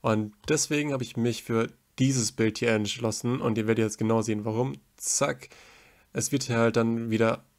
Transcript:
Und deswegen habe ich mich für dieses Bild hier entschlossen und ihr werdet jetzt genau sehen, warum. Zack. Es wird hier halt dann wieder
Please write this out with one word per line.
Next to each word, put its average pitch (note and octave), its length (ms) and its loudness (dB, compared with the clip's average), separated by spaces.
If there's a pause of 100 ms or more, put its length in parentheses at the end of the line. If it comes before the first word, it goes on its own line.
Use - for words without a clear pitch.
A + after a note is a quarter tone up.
Und G#2+ 320 0 (160)
deswegen D3 440 0
habe B2+ 100 -2
ich - 120 -10
mich A#2 280 -2
für A2+ 240 0 (320)
dieses C3 320 2
Bild A2 260 0
hier A#2 140 2
entschlossen A2 680 -2
und A2+ 180 0
ihr G#2+ 100 -2
werdet A2+ 180 2
jetzt G#2+ 120 -4
genau A2+ 240 2
sehen, G#2+ 240 -2
warum. A#2+ 280 -2 (240)
Zack. - 520 -4 (600)
Es - 200 -4
wird C3+ 120 0
hier A#2+ 140 -2
halt A2+ 180 4
dann A#2 360 0
wieder A2+ 340 2 (140)